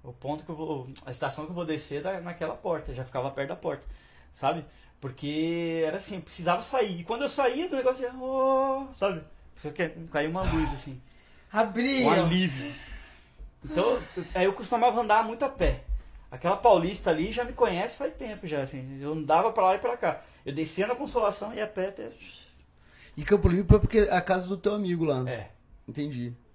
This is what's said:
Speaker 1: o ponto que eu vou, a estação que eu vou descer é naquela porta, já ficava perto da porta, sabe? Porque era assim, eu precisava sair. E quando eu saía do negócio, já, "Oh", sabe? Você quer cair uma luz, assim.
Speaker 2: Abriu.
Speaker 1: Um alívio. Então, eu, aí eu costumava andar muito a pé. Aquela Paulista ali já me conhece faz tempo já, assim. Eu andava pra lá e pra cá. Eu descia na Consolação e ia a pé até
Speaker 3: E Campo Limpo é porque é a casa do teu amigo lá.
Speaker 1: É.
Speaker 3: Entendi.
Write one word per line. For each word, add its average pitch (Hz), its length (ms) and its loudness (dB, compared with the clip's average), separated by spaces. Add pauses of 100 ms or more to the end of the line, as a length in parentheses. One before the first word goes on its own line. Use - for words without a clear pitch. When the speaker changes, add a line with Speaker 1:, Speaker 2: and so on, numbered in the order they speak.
Speaker 1:
o 131 80 -14
ponto 147 320 -8
que - 80 -12
eu 156 40 -6
vou, 151 320 -6 (180)
a 135 60 -10
estação 135 340 -6
que 170 60 -10
eu 175 40 -8
vou 175 100 -4
descer 151 400 -4
é 190 140 -4
naquela 170 360 -6
porta, 151 380 -4
já 127 120 -8
ficava 135 260 -4
perto 139 180 -4
da - 60 -6
porta, 147 280 -6 (500)
sabe? 147 320 -2 (340)
Porque 160 880 -2
era 160 120 -2
assim, 190 180 -8
eu 180 60 -8
precisava 233 400 0
sair. 202 380 -2
E 175 40 -10
quando 240 200 -2
eu 277 60 0
saía 277 400 2
do 302 60 -2
negócio, 262 260 2
já, 247 120 -4
"Oh", 269 840 0
sabe? 185 280 -2 (320)
Você 147 160 -10
quer 160 240 -4 (160)
cair 147 180 0
uma 185 140 -2
luz, 160 300 2
assim. 131 260 -10 (520)
Speaker 2:
Abriu. 233 560 2
Speaker 1:
Um 220 40 8
alívio. 160 600 2 (920)
Então, 214 360 2 (180)
eu, 170 80 -6 (100)
aí 185 100 4
eu 196 80 4
costumava 233 480 2
andar 220 220 4
muito 226 220 -4
a 262 40 -2
pé. 147 340 0 (480)
Aquela 175 240 0
Paulista 190 540 4
ali 165 220 2
já 240 120 -2
me 226 100 -6
conhece 208 440 0
faz 311 180 -4
tempo 208 320 -10
já, 147 140 -2
assim. 131 400 -10
Eu 147 120 -4
andava 160 380 4
pra 220 140 4
lá 190 100 6
e 190 40 -4
pra 240 180 -2
cá. - 240 0 (240)
Eu 143 100 -6
descia 160 320 -2
na 247 80 0
Consolação 214 580 -2
e - 40 -8
ia 214 80 -2
a - 20 -10
pé 190 220 -4
até - 200 -12 (1080)
Speaker 3:
E 151 60 -8
Campo 185 260 4
Limpo 185 260 8
é 202 40 6
porque - 200 4
é 202 160 6
a 180 60 4
casa 185 260 0
do 196 100 -2
teu 202 160 0
amigo 180 300 0
lá. 127 260 0
Speaker 1:
É. 113 200 -8 (380)
Speaker 3:
Entendi. 120 460 -6 (220)